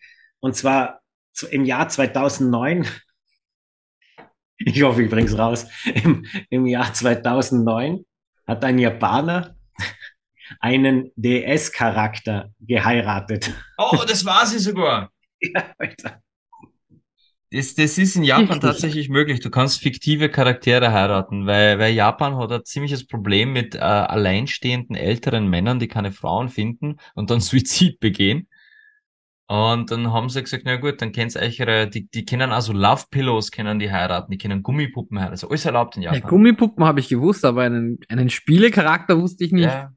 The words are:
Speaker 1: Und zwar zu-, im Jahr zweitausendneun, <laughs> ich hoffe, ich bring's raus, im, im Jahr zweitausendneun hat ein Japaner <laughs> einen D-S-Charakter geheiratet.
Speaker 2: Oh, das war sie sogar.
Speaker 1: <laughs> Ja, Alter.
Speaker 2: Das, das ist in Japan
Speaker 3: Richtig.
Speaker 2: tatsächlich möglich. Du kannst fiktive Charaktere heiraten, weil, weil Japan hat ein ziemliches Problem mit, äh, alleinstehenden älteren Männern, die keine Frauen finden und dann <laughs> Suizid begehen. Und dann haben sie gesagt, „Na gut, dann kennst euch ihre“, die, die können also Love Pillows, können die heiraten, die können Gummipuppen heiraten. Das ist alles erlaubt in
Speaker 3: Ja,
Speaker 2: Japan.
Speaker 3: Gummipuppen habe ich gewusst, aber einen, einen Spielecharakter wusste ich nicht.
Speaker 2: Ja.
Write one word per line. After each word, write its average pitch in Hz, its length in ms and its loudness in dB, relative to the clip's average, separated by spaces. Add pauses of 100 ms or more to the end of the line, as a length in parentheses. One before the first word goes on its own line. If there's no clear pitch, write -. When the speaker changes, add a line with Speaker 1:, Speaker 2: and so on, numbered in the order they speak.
(400)
Speaker 1:
Und 131 160 -4
zwar 135 460 -2 (300)
zu-, - 160 -12
im 139 180 -2
Jahr 131 240 -2
zweitausendneun, 135 960 0 (920)
<laughs> - 800 -20
ich 131 260 2
hoffe, 123 200 4
ich 104 60 0
bring's 107 280 2
raus, 117 300 -2 (360)
im, - 220 2 (240)
im 127 180 0
Jahr 120 260 -2
zweitausendneun 123 1120 0 (400)
hat 110 200 -6
ein 127 120 2
Japaner 127 800 0 (220)
<laughs> - 840 -16
einen 131 560 2
D-S-Charakter 110 1400 -2
geheiratet. 107 960 -2 (240)
Speaker 2:
Oh, 214 200 2 (100)
das - 180 -2
war 190 200 2
sie 214 140 -2
sogar. 170 520 -2 (180)
Speaker 1:
<laughs> - 120 -20
Ja, - 360 -6
Alter. - 420 -12 (1300)
Speaker 2:
Das, 135 240 -6
das 151 240 0
ist 190 160 2
in 170 80 2
Japan 139 220 6
Speaker 3:
Richtig. 165 160 0
Speaker 2:
tatsächlich 147 480 0
möglich. 143 300 2
Du - 120 -8
kannst 131 280 0
fiktive 147 500 0
Charaktere 123 640 2
heiraten, 98 540 0
weil, 104 320 4
weil 110 160 2
Japan 117 420 0
hat 117 160 -4
ein 117 140 -6
ziemliches 139 400 -8
Problem 107 480 -2
mit, 120 220 -4
äh, - 40 -8
alleinstehenden 104 1160 -2
älteren 110 520 -2
Männern, 95 300 0
die 117 100 -2
keine 101 240 -4
Frauen 110 380 -4
finden 117 480 -6 (160)
und 104 160 -6
dann 120 100 2
<laughs> - 20 2
Suizid - 580 0
begehen. 107 480 0 (1000)
Und 113 460 0
dann 117 200 -2
haben 117 180 -2
sie 131 120 -6
gesagt, - 240 -10
„Na 127 120 -2
gut, 143 240 -6
dann 110 100 -6
kennst 117 260 -6
euch 117 220 -4
ihre“, 110 280 0
die, 101 200 -10
die 113 180 -10
können 127 260 -2
also 110 220 -2
Love 101 380 2
Pillows, 127 400 -2
können 107 260 -4
die 104 140 -4
heiraten, 90 400 -4
die 95 80 -8
können 101 240 -4
Gummipuppen 127 560 -4
heiraten. 92 140 -4
Das 92 100 -12
ist - 60 -10
alles 226 160 -2
erlaubt 233 320 0
in - 40 -6
Speaker 3:
Ja, 160 140 -2
Speaker 2:
Japan. 117 140 -4
Speaker 3:
Gummipuppen 214 560 6
habe 147 160 4
ich - 80 -4
gewusst, 147 360 2
aber 123 180 2
einen, 117 440 -2
einen 127 240 0
Spielecharakter 175 880 4
wusste 180 240 -2
ich 165 80 -2
nicht. 175 140 4
Speaker 2:
Ja. 135 320 -2